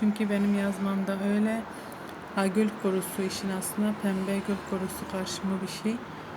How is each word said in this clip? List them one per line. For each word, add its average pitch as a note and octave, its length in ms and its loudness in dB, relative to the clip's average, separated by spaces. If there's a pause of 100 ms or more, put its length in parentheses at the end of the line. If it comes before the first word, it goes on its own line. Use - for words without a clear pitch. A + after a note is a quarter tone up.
Çünkü G#3 300 4
benim G3+ 280 4
yazmamda G3 580 0 (180)
öyle. A3 280 2 (720)
Ha, G3 120 4
gül G#3 220 4 (140)
kurusu F#3+ 400 0
işin F#3+ 360 -2
aslında G#3 440 0
pembe G3 360 2 (100)
gül G3+ 80 2 (140)
kurusu F#3+ 420 -4
karışımı F#3+ 500 -2
bir F3 200 -6
şey. A3 140 2 (400)